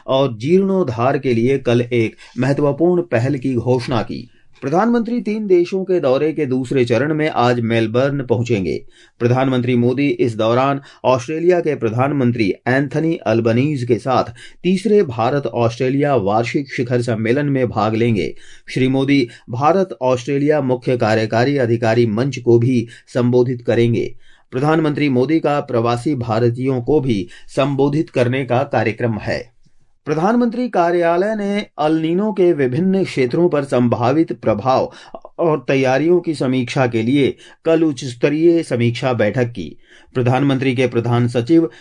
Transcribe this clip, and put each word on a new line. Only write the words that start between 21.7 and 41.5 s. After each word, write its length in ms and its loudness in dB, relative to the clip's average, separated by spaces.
मंच 300 -2
को 220 4
भी 260 0
संबोधित 540 2
करेंगे। 460 0
प्रधानमंत्री 560 0
मोदी 300 2
का 220 0
प्रवासी 560 -2
भारतीयों 640 -2
को 200 0
भी 240 -2
संबोधित 600 0
करने 360 -2
का 180 0
कार्यक्रम 560 -2
है। 220 -6
प्रधानमंत्री 600 0
कार्यालय 640 0
ने 300 -4
अल 180 0
नीनो 360 0
के 220 2
विभिन्न 500 0
क्षेत्रों 460 0
पर 140 0
संभावित 720 2
प्रभाव 580 0
और 280 0
तैयारियों 520 2
की 160 -4
समीक्षा 520 -2
के 160 -2
लिए 300 2
कल 180 2
उच्च 220 -2
स्तरीय 580 2
समीक्षा 500 0
बैठक 380 0
की। 180 -10
प्रधानमंत्री 600 0
के 120 2
प्रधान 420 0
सचिव 400 2